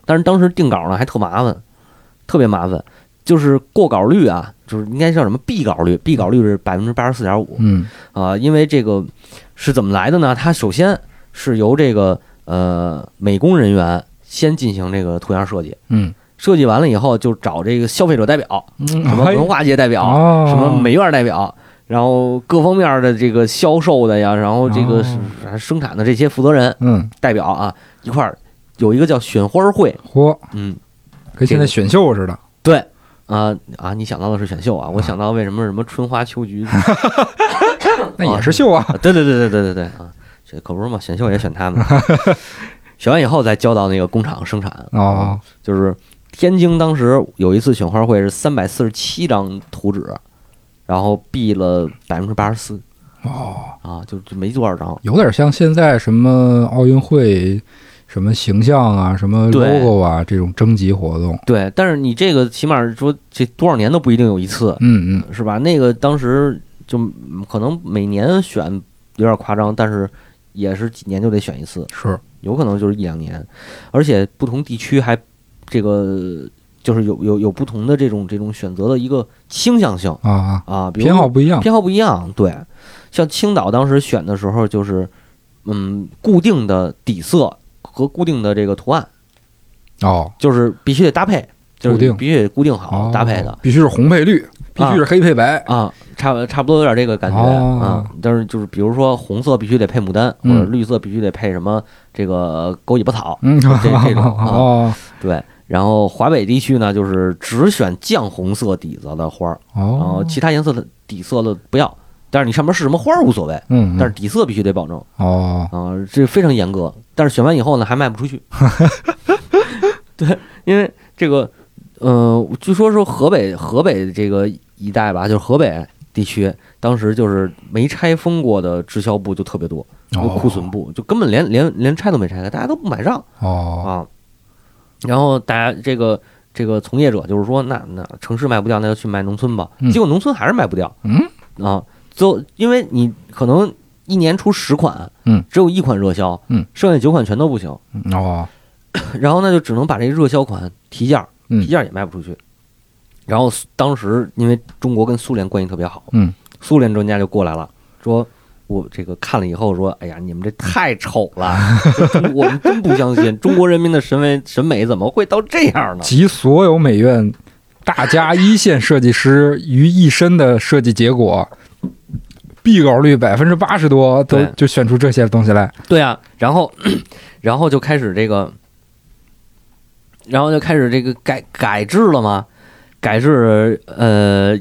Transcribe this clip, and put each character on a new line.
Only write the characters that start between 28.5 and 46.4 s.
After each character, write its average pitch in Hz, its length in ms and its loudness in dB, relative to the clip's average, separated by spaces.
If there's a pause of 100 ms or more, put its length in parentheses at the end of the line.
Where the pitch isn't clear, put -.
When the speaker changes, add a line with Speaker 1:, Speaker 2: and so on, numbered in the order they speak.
Speaker 1:
有 110 160 2
一 123 40 4
个 151 80 4
叫 127 140 2
选 101 280 -2
花 180 140 0
儿 202 100 2
会。 196 220 2 (160)
Speaker 2:
嚯。 147 260 4 (180)
Speaker 1:
嗯。 101 200 -8 (640)
Speaker 2:
跟 127 100 0
现 147 140 2
在 147 80 2
选 104 200 0
秀 156 280 4
似 98 100 -4
的。 90 140 -8 (240)
Speaker 1:
对。 156 180 4 (440)
啊， 107 300 0 (200)
啊， 95 180 -10
你 110 100 -8
想 107 160 -8
到 101 120 -4
的 107 80 -2
是 101 80 -6
选 85 140 -10
秀 104 160 -2
啊， 69 100 -8
Speaker 2:
啊。 - 20 -8
Speaker 1:
我 98 120 -2
想 92 160 -4
到 104 140 -2
为 113 120 -2
什 98 80 -6
么 110 140 -4
什 104 60 -4
么 104 120 -6
春 123 240 -8
花 120 160 -4
秋 117 220 -10
菊。 101 200 -10 (720)
Speaker 2:
<laughs> 427 840 -2
那 180 80 -2
也 104 160 0
是 131 100 2
秀 247 200 4
啊。 160 160 2
Speaker 1:
啊， - 140 -2
对， 180 100 4
对， 170 120 4
对， 120 260 2
对， - 0 -
对， 104 120 0
对， 95 120 -2
对， 90 100 -6
啊， 87 260 -14 (360)
这 - 160 -18
可 - 120 -12
不 92 80 -8
是 117 80 -8
嘛， 113 100 -6
选 87 180 -10
秀 117 120 -2
也 101 80 0
选 92 160 -6
他 92 160 -4
们。 113 140 0 (600)
Speaker 2:
<laughs> - 540 -20
Speaker 1:
选 - 140 0
完 165 100 2
以 135 40 2
后 135 180 2
再 110 120 0
交 117 180 2
到 101 140 0
那 95 120 0
个 90 80 0
工 113 160 -2
厂 - 220 -8
生 107 140 -6
产。 - 320 -10
Speaker 2:
哦。 98 480 0 (220)
Speaker 1:
就 101 140 -2
是 95 200 2 (360)
天 180 260 0